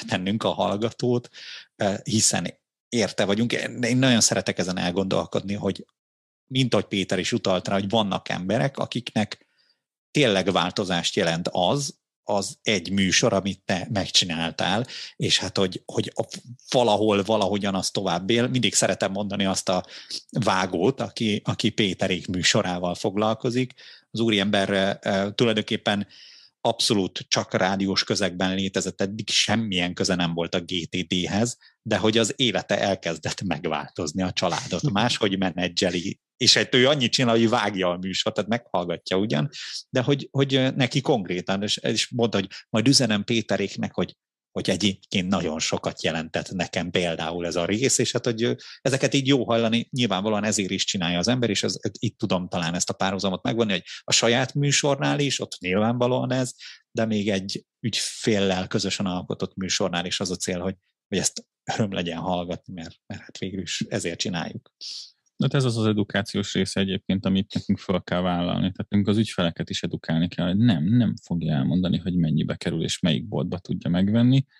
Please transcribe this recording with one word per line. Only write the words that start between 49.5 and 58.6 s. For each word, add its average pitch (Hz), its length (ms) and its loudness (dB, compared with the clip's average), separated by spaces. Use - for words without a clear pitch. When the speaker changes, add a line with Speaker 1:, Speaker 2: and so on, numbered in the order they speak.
Speaker 1:
nyilvánvalóan 104 540 0
ezért 104 260 0
is 95 140 -2
csinálja 87 340 0
az 87 100 0
ember, 120 220 2
és 98 120 0
ez, 101 140 -2
itt - 200 -4
tudom 92 300 -2
talán 85 260 -2
ezt 90 160 -2
a 95 40 -2
párhuzamot 98 480 -2
megvonni, 113 300 0
hogy 87 120 -2
a - 120 -4
saját 123 420 2
műsornál 143 640 2
is, 139 220 0
ott - 180 -10
nyilvánvalóan 123 760 0
ez, 127 200 0
de 113 140 0
még 107 260 0
egy 98 340 -4
ügyféllel 98 840 0